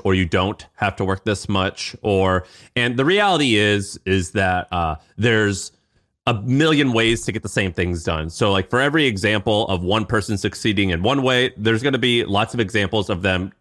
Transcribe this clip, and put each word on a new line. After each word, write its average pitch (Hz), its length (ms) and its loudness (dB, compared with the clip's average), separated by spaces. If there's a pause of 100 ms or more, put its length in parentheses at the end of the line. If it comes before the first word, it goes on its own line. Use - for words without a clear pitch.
or 98 100 2
you 92 120 2
don't 92 500 -2
have 101 220 -4
to 98 80 -4
work 95 180 -2
this 104 240 -4
much. 98 540 -4
Or, 95 440 2 (300)
and 120 240 0
the 135 60 2
reality 170 500 2
is, 104 500 2
is 92 260 0
that, 92 420 0
uh, 82 240 -2 (180)
there's 107 560 0 (560)
a 123 140 0
million 143 520 2
ways 113 320 2
to 117 60 -4
get 107 100 -6
the 104 80 -10
same 98 240 -2
things 87 300 -2
done. 80 260 -4
So, 104 220 0
like, 95 180 0
for 120 100 0
every 147 260 2
example 107 640 0
of 90 120 -2
one 101 240 0
person 107 320 -2
succeeding 101 540 -2
in 85 100 -2
one 131 220 0
way, 127 340 2
there's 110 240 0
gonna 131 160 0
be 120 280 0
lots 101 280 -2
of 120 60 -2
examples 104 500 0
of 90 140 -4
them 95 380 0